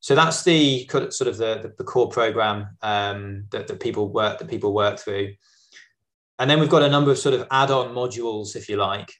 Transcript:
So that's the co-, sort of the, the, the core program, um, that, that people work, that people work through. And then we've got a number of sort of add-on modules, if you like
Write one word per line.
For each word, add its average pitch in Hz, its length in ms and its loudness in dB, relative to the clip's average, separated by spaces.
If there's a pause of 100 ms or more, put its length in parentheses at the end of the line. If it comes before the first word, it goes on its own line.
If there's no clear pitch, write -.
So - 120 2
that's 160 300 4
the 143 420 4
co-, 127 240 -2
sort 123 200 -2
of 104 80 -8
the, 110 260 -2
the, 110 140 -12
the 127 80 -8
core 120 240 2
program, 107 720 -2
um, 101 720 -4
that, 107 160 -8
that 98 120 -10
people 107 300 -2
work, 104 300 -2
that - 100 -14
people 104 240 -2
work 104 260 0
through. 101 340 -6 (1040)
And 131 120 0
then 151 100 6
we've 147 100 2
got 156 140 6
a 143 60 4
number 143 200 4
of 131 80 4
sort 131 180 0
of 120 140 -2
add-on 131 460 2
modules, 117 640 -6
if 104 100 -14
you 104 80 -4
like 101 440 -4